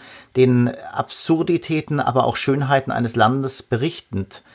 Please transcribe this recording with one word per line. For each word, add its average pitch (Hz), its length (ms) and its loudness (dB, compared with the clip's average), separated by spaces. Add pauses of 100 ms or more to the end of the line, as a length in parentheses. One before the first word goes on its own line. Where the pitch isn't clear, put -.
(340)
den 123 400 4 (160)
Absurditäten, 160 1080 -2
aber 127 240 2
auch 120 120 -2
Schönheiten 135 540 0
eines 113 240 -2
Landes 127 480 0
berichtend. 117 800 -6 (120)